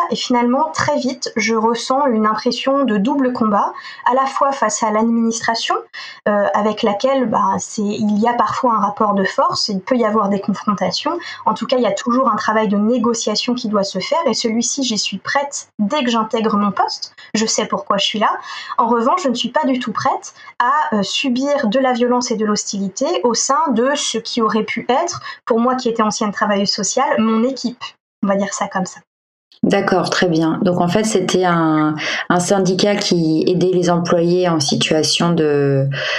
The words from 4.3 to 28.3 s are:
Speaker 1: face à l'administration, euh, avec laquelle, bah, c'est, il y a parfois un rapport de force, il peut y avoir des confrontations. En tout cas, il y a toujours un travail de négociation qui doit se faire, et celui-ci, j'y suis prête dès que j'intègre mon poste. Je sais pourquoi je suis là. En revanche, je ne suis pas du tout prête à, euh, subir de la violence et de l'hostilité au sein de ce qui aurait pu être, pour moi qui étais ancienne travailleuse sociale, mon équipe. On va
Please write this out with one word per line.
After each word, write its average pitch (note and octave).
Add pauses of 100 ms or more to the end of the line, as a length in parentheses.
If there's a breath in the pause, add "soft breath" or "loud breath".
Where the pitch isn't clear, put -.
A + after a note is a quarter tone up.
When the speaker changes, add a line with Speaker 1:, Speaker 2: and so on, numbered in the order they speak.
Speaker 1:
face A3
à G#3+
l'administration, A3+ (520 loud breath)
euh, G3+
avec G#3
laquelle, B3
bah, G3
c'est, -
il G#3
y A3+
a A#3+
parfois -
un G#3+
rapport G#3
de G3
force, -
il F#3+
peut B3+
y A#3
avoir G#3+
des G3+
confrontations. G3 (320 loud breath)
En -
tout -
cas, C4
il B3
y A3+
a G3
toujours A#3+
un G#3
travail A3
de G3+
négociation A3+
qui B3
doit G3+
se F#3+
faire, C#4+
et A3+
celui-ci, A#3
j'y A3
suis G3
prête - (100)
dès C#4
que B3
j'intègre A3
mon G3+
poste. - (200 loud breath)
Je A3
sais -
pourquoi -
je -
suis -
là. A3+ (460 loud breath)
En A#3
revanche, A#3+
je D4
ne A#3
suis A#3+
pas D#4
du B3+
tout A#3
prête - (240 loud breath)
à, D4+
euh, G3+
subir C4
de G#3
la C4
violence B3
et A3+
de G#3+
l'hostilité G#3 (180)
au A#3
sein C#4 (100)
de A#3+
ce C#4+
qui A3+
aurait G#3+
pu -
être, D#4+ (260 loud breath)
pour A3+
moi B3
qui B3
étais A3+
ancienne G#3+
travailleuse G3+
sociale, -
mon A3
équipe. C4 (460 loud breath)
On G3
va G3